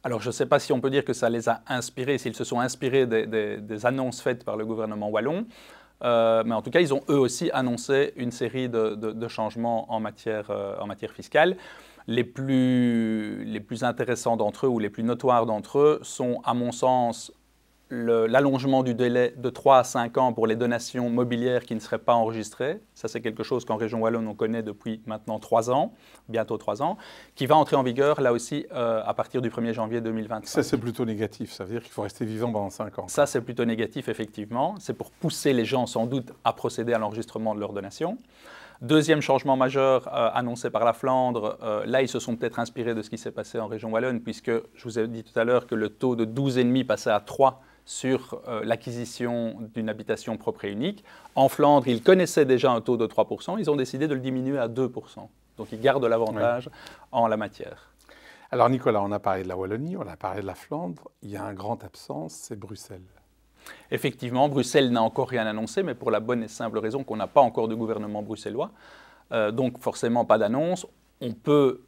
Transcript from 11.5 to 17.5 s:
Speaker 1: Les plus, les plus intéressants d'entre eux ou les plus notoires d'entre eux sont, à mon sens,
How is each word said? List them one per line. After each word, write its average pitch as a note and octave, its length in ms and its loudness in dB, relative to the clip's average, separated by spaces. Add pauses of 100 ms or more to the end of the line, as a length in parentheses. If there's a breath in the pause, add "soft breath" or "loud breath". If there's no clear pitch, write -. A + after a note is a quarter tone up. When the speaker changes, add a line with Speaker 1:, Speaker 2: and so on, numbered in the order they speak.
Speaker 1:
Les A#2+ 160 2
plus, A#2+ 1200 2
les G#2+ 160 -6
plus A#2 240 -8
intéressants A#2+ 540 0
d'entre G#2+ 300 0
eux - 20 4
ou A#2+ 100 2
les G#2 100 -2
plus A2+ 140 -6
notoires A#2+ 420 2
d'entre A2+ 340 -2
eux D3+ 240 6
sont, B2 420 -4
à A#2+ 80 0
mon A#2+ 180 -2
sens, B2 600 0 (560)